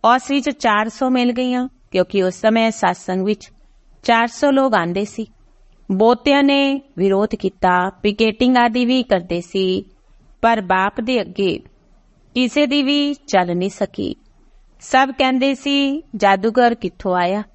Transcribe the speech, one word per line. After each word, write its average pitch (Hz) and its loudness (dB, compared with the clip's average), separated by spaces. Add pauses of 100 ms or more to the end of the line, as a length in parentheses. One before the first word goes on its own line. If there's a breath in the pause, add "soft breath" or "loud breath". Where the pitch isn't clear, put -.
(160)
ਉਸ 254 -4
ਵਿੱਚ 285 0
ਚਾਰ 220 0
ਸੌ 254 -4
ਮਿਲ 247 2
ਗਈਆਂ 254 -4 (220)
ਕਿਉਂਕਿ 185 0
ਉਸ 185 -4
ਸਮੇਂ 226 2
ਸਤਸੰਗ 185 -2
ਵਿੱਚ 208 -6 (520)
ਚਾਰ 226 2
ਸੌ 285 0
ਲੋਕ 269 2
ਆਉਂਦੇ 180 -2
ਸੀ। 214 -12 (640)
ਬਹੁਤਿਆਂ 240 2
ਨੇ 277 2 (160)
ਵਿਰੋਧ 196 0
ਕੀਤਾ, 185 -2
ਪਿਕੇਟਿੰਗ 220 0
ਆਦਿ 240 2
ਵੀ 254 0
ਕਰਦੇ 175 -2
ਸੀ, 185 -4 (560)
ਪਰ 226 2
ਬਾਪ 190 -2
ਦੇ 233 -2
ਅੱਗੇ 185 -4 (760)
ਕਿਸੇ 254 0
ਦੀ 277 0
ਵੀ 285 0
ਚੱਲ 180 -2
ਨਹੀਂ 185 -4
ਸਕੀ। - -6 (640)
ਸਭ 262 0
ਕਹਿੰਦੇ 262 0
ਸੀ, 277 -2 (120)
"ਜਾਦੂਗਰ 214 2
ਕਿੱਥੋਂ 185 -6
ਆਇਆ? 185 -2 (120)